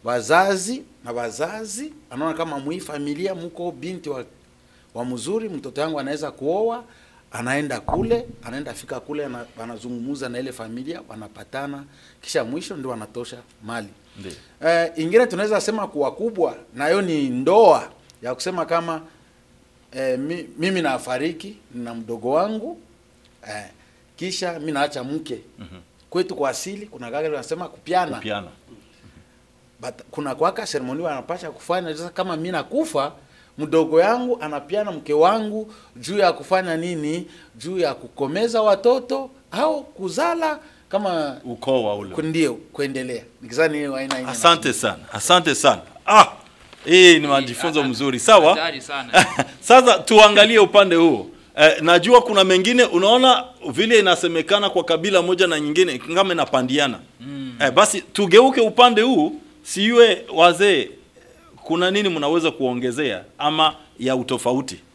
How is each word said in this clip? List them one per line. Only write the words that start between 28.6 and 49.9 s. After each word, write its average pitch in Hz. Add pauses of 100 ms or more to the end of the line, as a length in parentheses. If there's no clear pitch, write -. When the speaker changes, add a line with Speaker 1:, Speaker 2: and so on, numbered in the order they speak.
Speaker 1:
But 123 (160)
kuna 143
kwaka 170
seremoni 135
wanapasha 160
kufanya, 170
sasa 170
kama 185
mi 165
nakufa, 160 (460)
mdogo 156
yangu 240
anapiana 175
mke 147
wangu 214 (220)
juu 156
ya 185
kufanya 180
nini? 165 (300)
Juu 160
ya 147
kukomeza 202
watoto 247 (220)
au 294
kuzala 302 (300)
kama 170
Speaker 2:
Ukoo 123
wa 104
ule. 98
Speaker 1:
ku-, 156
ndio, 156
kuendelea. 127 (200)
Nikizani 151
hiyo 143
aina, 135
aina 127
Speaker 2:
Asante 160
Speaker 1:
na 120
Speaker 2:
sana. -
Asante 139
sana. 110 (240)
Ah, 202 (580)
hii 175
ni 147
majifunzo 139
Speaker 3:
Hatari 135
Speaker 2:
mzuri. 127
Sawa? 165
Speaker 3:
sana. 135 (120)
Speaker 2:
<laughs> -
Sasa 247